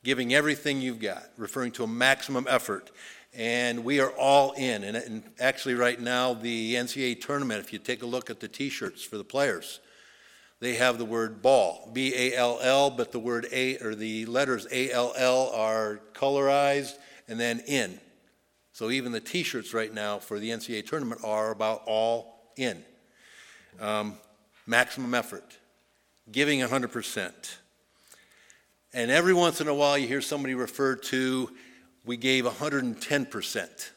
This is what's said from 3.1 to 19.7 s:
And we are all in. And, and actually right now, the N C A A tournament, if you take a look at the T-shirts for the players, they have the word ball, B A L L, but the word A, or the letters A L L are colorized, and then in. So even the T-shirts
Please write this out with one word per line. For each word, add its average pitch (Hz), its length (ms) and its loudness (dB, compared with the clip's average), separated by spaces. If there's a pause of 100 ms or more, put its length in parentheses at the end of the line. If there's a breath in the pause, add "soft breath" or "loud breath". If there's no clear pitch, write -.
And 120 500 -2
we 139 160 2
are 135 120 4
all 139 420 6
in. 123 300 -2
And, 107 140 -6
and 113 260 -8 (160)
actually 131 360 0
right 120 260 2
now, 123 320 0
the 113 420 -4
N 123 120 -2
C 135 160 -6
A 123 80 0
A 113 40 -4
tournament, 135 440 -4
if - 120 -12
you 107 60 -10
take 123 240 -6
a 123 40 -10
look 123 260 -6
at 107 80 -12
the 107 80 -12
T-shirts - 560 -8
for - 140 -12
the 98 60 -10
players, 123 560 -2 (800 loud breath)
they 123 160 -2
have 123 220 4
the 117 80 -4
word 110 340 -4
ball, 107 540 4
B 131 220 0
A 127 200 2
L 120 280 2
L, 135 260 6
but 120 220 -2
the 123 80 -4
word 117 320 -2
A, 131 260 0
or 110 160 -6
the 110 320 -4
letters 127 460 0
A 131 200 0
L 123 240 2
L 127 380 4
are 110 460 0 (140)
colorized, 139 840 2 (300 loud breath)
and 113 120 -8
then 117 280 0
in. 117 320 0 (720)
So 113 180 -6
even 123 220 -2
the 113 80 -4
T-shirts 135 520 -4